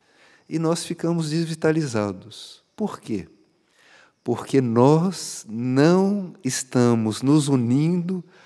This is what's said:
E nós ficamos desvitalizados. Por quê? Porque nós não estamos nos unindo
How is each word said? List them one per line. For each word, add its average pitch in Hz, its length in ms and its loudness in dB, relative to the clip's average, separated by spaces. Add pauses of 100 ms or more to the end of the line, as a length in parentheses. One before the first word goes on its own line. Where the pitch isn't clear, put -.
(500)
E 156 80 -6
nós 165 280 -2
ficamos 170 440 -4
desvitalizados. 151 1300 -4 (120)
Por - 240 -8
quê? 92 280 -8 (960)
Porque 120 380 -2
nós 139 840 2
não 165 840 2 (100)
estamos 120 800 0
nos 143 280 2
unindo 160 720 0 (220)